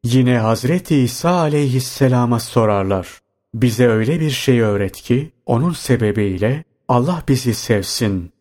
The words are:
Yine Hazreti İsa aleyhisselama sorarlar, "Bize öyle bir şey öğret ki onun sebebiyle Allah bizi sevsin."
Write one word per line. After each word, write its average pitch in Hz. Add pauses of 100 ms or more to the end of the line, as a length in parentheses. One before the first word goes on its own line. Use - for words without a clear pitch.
Yine 123
Hazreti 127
İsa 131
aleyhisselama 131
sorarlar, 98 (460)
"Bize 120
öyle 117
bir 156
şey 127
öğret 101
ki 139 (140)
onun 127
sebebiyle 107 (240)
Allah 139
bizi 127
sevsin." 101